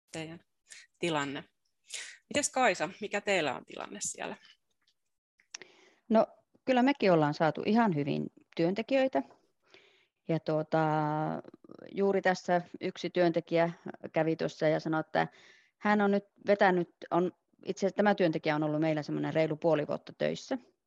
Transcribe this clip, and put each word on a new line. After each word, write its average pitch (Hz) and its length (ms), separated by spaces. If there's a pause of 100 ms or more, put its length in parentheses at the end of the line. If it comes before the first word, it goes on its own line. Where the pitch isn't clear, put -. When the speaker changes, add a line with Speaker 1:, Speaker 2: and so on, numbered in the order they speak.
(120)
Speaker 1:
teidän 160 280 (580)
tilanne. 143 460 (840)
Mites, 285 240
Kaisa, 190 380 (100)
mikä 202 200
teillä 170 340
on - 100
tilanne - 380
siellä? - 340 (1700)
Speaker 2:
No, 220 180 (380)
kyllä 254 180
mekin 247 300
ollaan 151 220
saatu 156 320
ihan 220 280
hyvin 151 320 (300)
työntekijöitä. 262 680 (1040)
Ja, 160 120
tuota, 156 420 (1080)
juuri 196 300
tässä 185 400 (180)
yksi 180 300
työntekijä 170 600 (400)
kävi 160 240
tuossa 160 320
ja 160 120
sanoi, 156 200
että 165 280 (500)
hän 208 220
on 202 100
nyt 202 140 (220)
vetänyt, 185 420 (220)
on, 175 220 (320)
itse - 220
asiassa 185 100
tämä 208 180
työntekijä 160 420
on 151 60
ollut 151 180
meillä 156 220
semmoinen 151 320
reilu 160 220
puoli 151 300
vuotta 147 320
töissä 165 400 (280)